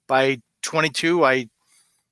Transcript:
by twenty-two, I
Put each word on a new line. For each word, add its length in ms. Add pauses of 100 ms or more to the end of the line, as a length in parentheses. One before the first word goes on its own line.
by 320 (220)
twenty-two, 640
I 240 (640)